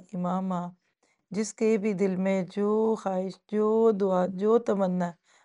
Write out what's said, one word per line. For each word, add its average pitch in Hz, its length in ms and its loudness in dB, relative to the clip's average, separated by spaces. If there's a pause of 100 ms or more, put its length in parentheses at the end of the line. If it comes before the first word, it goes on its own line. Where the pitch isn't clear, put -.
(140)
इमामा। 185 480 -4 (680)
जिसके 220 460 0
भी 208 180 -2
दिल 190 220 0
में 190 300 0
जो 214 480 0
ख्वाहिश, 190 440 -4 (120)
जो 220 420 4
दुआ, 185 340 2
जो 202 320 2
तमन्ना, 185 540 0 (320)